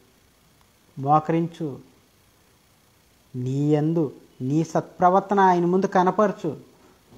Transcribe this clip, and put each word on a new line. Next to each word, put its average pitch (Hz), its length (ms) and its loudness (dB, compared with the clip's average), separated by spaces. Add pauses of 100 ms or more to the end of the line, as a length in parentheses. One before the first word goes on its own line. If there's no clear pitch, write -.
(1000)
మోకరించు. 156 800 -2 (1600)
నీ 139 380 -2
యందు 156 380 0 (280)
నీ 143 240 -2
సత్ప్రవర్తన 180 760 0
ఆయన 180 240 4
ముందు 185 220 0
కనపరచు. 185 720 0 (600)